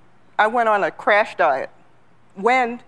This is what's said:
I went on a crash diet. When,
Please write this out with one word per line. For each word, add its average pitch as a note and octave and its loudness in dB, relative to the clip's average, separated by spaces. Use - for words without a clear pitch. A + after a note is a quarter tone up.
I G#3+ 2
went A3+ -2
on G#3 2
a D#3 -2
crash A3 0
diet. C#3 0
When, A#3+ -2